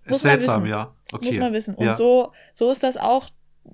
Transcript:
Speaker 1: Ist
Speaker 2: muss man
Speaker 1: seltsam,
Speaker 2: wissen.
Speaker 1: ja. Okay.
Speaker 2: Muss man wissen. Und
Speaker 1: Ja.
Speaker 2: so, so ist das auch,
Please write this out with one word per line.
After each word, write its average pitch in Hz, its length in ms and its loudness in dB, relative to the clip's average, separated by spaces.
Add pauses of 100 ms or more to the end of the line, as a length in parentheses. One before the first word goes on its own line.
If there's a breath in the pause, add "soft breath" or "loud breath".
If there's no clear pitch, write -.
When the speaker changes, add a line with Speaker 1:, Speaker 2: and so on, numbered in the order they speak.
Speaker 1:
Ist - 60 -8
Speaker 2:
muss 269 140 0
man - 140 6
Speaker 1:
seltsam, 117 260 2
Speaker 2:
wissen. 107 60 -2
Speaker 1:
ja. 107 240 -6 (180)
Okay. 240 140 -8
Speaker 2:
Muss 247 120 -2
man 247 140 -2
wissen. 214 220 -6
Und 214 120 -2
Speaker 1:
Ja. 226 80 0
Speaker 2:
so, 247 380 2 (200 loud breath)
so 240 180 0
ist 269 120 -4
das 262 140 -2
auch, 262 320 0 (460)